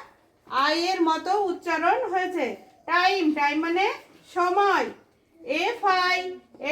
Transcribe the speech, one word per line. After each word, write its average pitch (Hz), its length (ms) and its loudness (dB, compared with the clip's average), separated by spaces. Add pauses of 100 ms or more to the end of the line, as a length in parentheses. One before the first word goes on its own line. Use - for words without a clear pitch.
(640)
আয়ের 339 340 0 (100)
মতো 320 220 -2 (180)
উচ্চারণ 349 500 0 (140)
হয়েছে। 359 320 -2 (460)
টাইম, 370 320 2 (160)
টাইম 285 260 0
মানে 349 200 0 (500)
সময়। 359 500 2 (800)
এফ 453 160 -2 (240)
আই 359 140 0 (540)